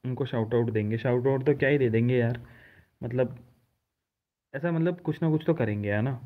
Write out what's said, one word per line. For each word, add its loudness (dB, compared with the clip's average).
उनको -4
shout -2
out 2
देंगे। -2
Shout 0
out 0
तो 4
क्या 2
ही 4
दे 2
देंगे 2
यार, 0
मतलब -2
ऐसा, -2
मतलब 0
कुछ -4
ना 2
कुछ 2
तो 2
करेंगे, -2
है 2
ना? -2